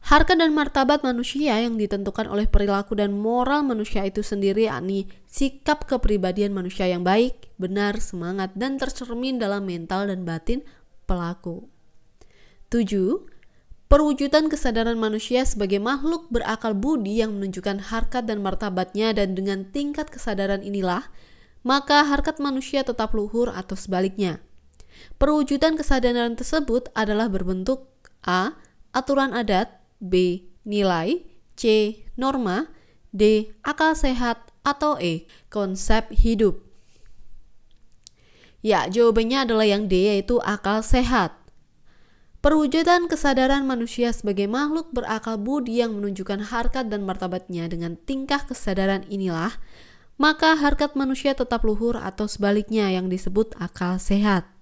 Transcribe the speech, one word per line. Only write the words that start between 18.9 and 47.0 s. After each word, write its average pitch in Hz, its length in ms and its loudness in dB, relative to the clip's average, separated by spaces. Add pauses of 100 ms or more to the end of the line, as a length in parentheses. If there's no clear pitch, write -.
dan 196 240 0
dengan 190 320 -4
tingkat 294 400 -4
kesadaran 196 560 -4
inilah, 196 480 -4 (520)
maka 285 440 4
harkat 285 320 0
manusia 269 480 -2
tetap 226 240 -2
luhur 220 400 0
atau 185 240 -8
sebaliknya. 190 640 -2 (760)
Perwujudan 302 640 2
kesadaran 240 560 2
tersebut 247 560 -2
adalah 214 400 0
berbentuk 185 560 -2 (360)
A. 254 360 -2 (340)
Aturan 269 400 0
adat, 214 480 -2 (160)
B. 180 480 0 (240)
Nilai, 202 560 0 (320)
C. - 60 -10 (500)
Norma, 254 560 -2 (400)
D. 214 420 2 (140)
Akal 311 320 0
sehat, 247 640 0
atau 285 400 0
E. 165 240 -4 (240)
Konsep 202 640 0
hidup. 220 480 4 (2000)
Ya, 190 240 2
jawabannya 233 640 4
adalah 220 160 4
yang 202 240 2
D, 190 240 4
yaitu 202 320 0
akal 208 400 -2
sehat. 247 500 2 (1080)
Perwujudan 320 640 4
kesadaran 277 560 2
manusia 240 480 -2
sebagai 202 320 -2
makhluk 294 480 -4
berakal 220 480 -4
budi 240 400 -2
yang 226 160 -2
menunjukkan 202 560 -6
harkat 233 400 -2
dan 202 80 -4